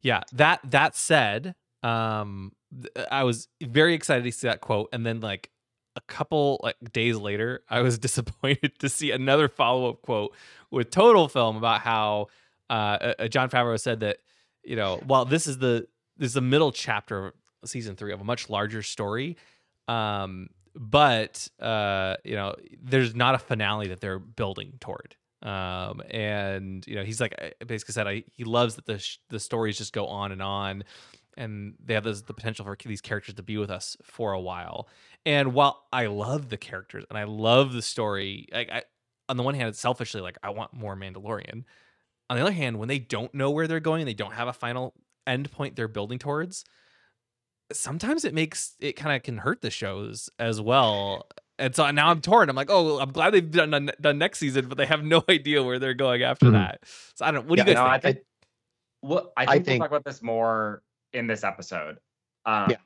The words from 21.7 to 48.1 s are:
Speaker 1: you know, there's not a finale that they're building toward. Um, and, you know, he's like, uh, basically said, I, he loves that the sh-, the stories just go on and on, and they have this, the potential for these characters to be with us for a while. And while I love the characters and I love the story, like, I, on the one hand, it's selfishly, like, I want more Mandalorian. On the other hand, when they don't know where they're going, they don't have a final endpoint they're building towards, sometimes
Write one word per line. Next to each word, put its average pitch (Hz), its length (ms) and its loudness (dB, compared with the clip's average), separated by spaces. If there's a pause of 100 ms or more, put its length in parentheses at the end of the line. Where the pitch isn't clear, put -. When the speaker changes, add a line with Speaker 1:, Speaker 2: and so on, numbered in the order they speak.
Speaker 1:
you 113 100 -6
know, 98 180 -4 (300)
there's 127 320 2
not 123 180 4
a 127 40 2
finale 107 500 -2
that 90 140 -10
they're 95 180 -6
building 98 600 -8
toward. - 340 -14 (260)
Um, 95 680 -6
and, 98 760 -4
you 107 100 -10
know, 98 80 -6
he's 110 180 -6
like, 110 180 -4
uh, - 260 -14
basically 113 280 -10
said, 107 140 -2
I, 101 240 -6
he 127 120 -14
loves 117 320 2
that - 100 -20
the 104 140 -8
sh-, - 200 -10 (100)
the 110 100 -10
stories 110 380 -2
just 104 160 -10
go 101 140 -4
on 101 260 -8
and 95 80 -10
on, 98 420 -6 (540)
and 107 440 -12
they 120 120 -4
have 107 100 0
this, 107 200 -6
the - 100 -16
potential 113 320 -10
for 101 180 -10
these 107 160 -10
characters 104 360 -8
to 101 80 -16
be 107 140 -6
with 104 120 -4
us 92 340 -10
for 107 300 -4
a 95 60 -2
while. 87 500 -10 (360)
And 143 280 2
while 143 300 4 (100)
I 123 140 0
love 120 420 -4
the 107 80 -8
characters 101 520 -14
and 107 80 -8
I 104 60 -6
love 113 480 4
the 120 100 -6
story, 101 680 -4
like, 113 180 -6
I, 113 140 -8 (460)
on 131 80 -2
the 123 60 -2
one 135 100 0
hand, 123 160 -2
it's 107 100 -10
selfishly, 123 400 -4
like, 90 240 -12
I 98 60 -8
want 104 240 -10
more 107 240 -10
Mandalorian. 98 680 -12 (640)
On 123 80 -2
the 123 40 0
other 190 100 2
hand, 131 280 -2
when 113 100 -6
they 139 100 -2
don't 117 340 -6
know 139 180 0
where 160 160 0
they're 165 120 -2
going, 160 260 0
they 120 80 -4
don't 101 200 -8
have 120 140 -4
a 123 60 -6
final 123 420 -6 (320)
endpoint 135 480 -4
they're 117 120 -4
building 110 320 -6
towards, 151 460 -6 (1080)
sometimes 226 540 -4